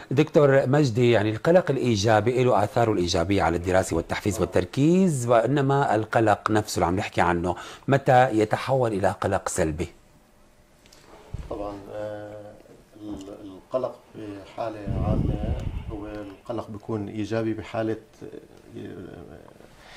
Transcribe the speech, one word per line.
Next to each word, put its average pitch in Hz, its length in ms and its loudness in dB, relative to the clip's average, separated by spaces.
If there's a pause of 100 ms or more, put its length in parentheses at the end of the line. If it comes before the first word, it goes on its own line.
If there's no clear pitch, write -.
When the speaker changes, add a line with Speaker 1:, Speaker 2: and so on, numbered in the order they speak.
(100)
Speaker 1:
دكتور 139 560 4
مجدي، 127 440 4
يعني 107 200 4
القلق 165 400 2
الإيجابي 117 760 2
له 107 200 4
آثاره 110 280 0
الإيجابية 90 500 0
على 85 140 2
الدراسة 90 400 0
والتحفيز - 440 -4
والتركيز، 139 880 2
وإنما 135 640 2
القلق 107 560 2
نفسه 107 260 0
اللي 92 100 2
عم 87 100 0
نحكي - 240 -4
عنه 87 360 2 (320)
متى 131 500 4
يتحول 120 540 0
إلى 95 280 0
قلق 98 280 -2
سلبي؟ 80 400 -2 (1600)
Speaker 2:
طبعًا، 104 240 -8 (180)
آه، 104 600 -12 (500)
ال-، 101 420 -12
القلق 104 500 -6 (200)
بحالة 107 640 -10 (280)
عامة - 480 -2 (380)
هو 104 140 -10
القلق 107 640 -10
بيكون 104 380 -6
إيجابي 110 460 -4
بحالة، 110 420 -6 (840)
آه، 104 100 -12 (1080)